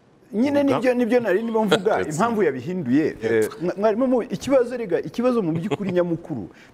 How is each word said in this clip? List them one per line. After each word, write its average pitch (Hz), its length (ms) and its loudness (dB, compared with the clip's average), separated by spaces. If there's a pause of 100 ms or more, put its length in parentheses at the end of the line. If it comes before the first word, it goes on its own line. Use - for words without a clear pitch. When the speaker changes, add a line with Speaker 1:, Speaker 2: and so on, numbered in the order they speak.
(340)
Speaker 1:
Nyine 277 260 2
Speaker 2:
Uruga- 285 160 2
Speaker 1:
nibyo, 247 180 2
nibyo 240 260 2
nari 214 240 0
ndimo 220 220 0
mvuga, 196 300 2
Speaker 3:
<laughs> - 40 -2
Ndetse. 95 180 -4
Speaker 1:
impamvu 214 260 0
yabihinduye, 143 800 0
eh, 110 260 2 (120)
mwa-, 170 160 -4
mwarimu 220 300 2
mu-, 247 160 2
ikibazo 247 540 0
rega, 180 220 -2
ikibazo 233 420 0
mu 170 100 -2
by'ukuri 185 400 -4
nyamukuru, 165 580 -2 (240)